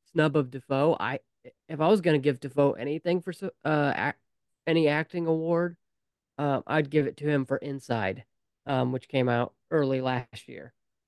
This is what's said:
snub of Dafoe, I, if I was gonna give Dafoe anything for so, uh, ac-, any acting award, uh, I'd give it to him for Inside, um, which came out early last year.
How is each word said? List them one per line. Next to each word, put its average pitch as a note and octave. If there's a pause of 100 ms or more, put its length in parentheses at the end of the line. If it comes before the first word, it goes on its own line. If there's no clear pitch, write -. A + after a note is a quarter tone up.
(120)
snub D#3
of C3
Dafoe, C#3
I, B2 (480)
if D3+
I D#3
was G3+
gonna D#3+
give C3+
Dafoe C#3
anything E3
for F3+
so, - (140)
uh, D3
ac-, - (480)
any E3
acting D#3+
award, E3+ (600)
uh, C#3
I'd D3
give D3
it -
to D3
him C#3+
for C3+
Inside, B2+ (420)
um, B2+
which -
came B2+
out A#2+ (160)
early C3+
last B2+
year. - (340)